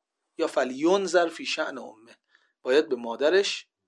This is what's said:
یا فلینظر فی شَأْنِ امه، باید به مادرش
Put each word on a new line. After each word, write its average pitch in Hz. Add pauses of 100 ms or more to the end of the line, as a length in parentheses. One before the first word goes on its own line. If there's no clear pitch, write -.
(380)
یا 160
فلینظر 165
فی 143
شَأْنِ 151
امه، 113 (460)
باید 131
به 127
مادرش 135 (220)